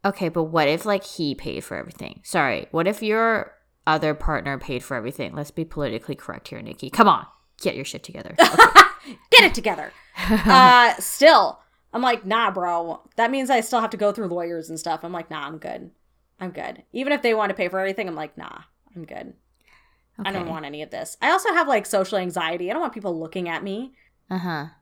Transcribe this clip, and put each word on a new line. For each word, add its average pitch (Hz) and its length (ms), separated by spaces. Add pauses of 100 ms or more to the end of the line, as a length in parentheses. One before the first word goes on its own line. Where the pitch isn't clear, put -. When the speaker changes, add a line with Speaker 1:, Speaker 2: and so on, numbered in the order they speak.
Speaker 1:
Okay, 196 280
but 170 140
what 160 220
if, 156 200
like, 202 180
he 143 300
paid - 280
for - 140
everything? - 480
Sorry, 135 460
what 165 180
if 208 140
your 220 500 (340)
other 156 280
partner 143 440
paid 123 240
for 131 140
everything? 123 380
Let's 147 160
be 160 160
politically 139 480
correct - 340
here, - 140
Nikki. - 260
Come 220 180
on, 175 200 (340)
get - 160
your 139 80
shit - 180
together. - 380
Speaker 2:
<laughs> 220 40 (580)
Speaker 1:
Okay. 269 140 (140)
Speaker 2:
Get 480 140
it - 100
together. 208 380 (220)
Speaker 1:
<laughs> - 160
Speaker 2:
Uh, 247 680
still, 262 600 (340)
I'm 240 100
like, 240 220
"Nah, 220 260
bro. 175 520 (140)
That 233 140
means 269 200
I 240 100
still 226 200
have 226 100
to 220 60
go 202 160
through 208 160
lawyers 170 420
and 160 80
stuff." 160 240
I'm 170 100
like, 165 180
"Nah, 147 160
I'm 156 120
good. - 320 (480)
I'm 185 120
good." 135 320 (100)
Even 269 200
if 285 100
they 233 120
want 208 160
to 190 60
pay 180 120
for 190 100
everything, 190 300
I'm 165 60
like, 156 240
"Nah, - 220 (340)
I'm 170 100
good. - 300 (840)
I 196 140
don't 185 100
Speaker 1:
Okay. 165 80
Speaker 2:
want 156 160
any 151 160
of - 80
this." - 320
I 269 80
also 370 240
have, 330 140
like, 214 180
social 190 320
anxiety. 175 520
I 240 40
don't 330 80
want 262 120
people 190 240
looking 170 300
at 165 160
me. 214 280 (380)
Speaker 1:
Uh-huh. 170 360 (160)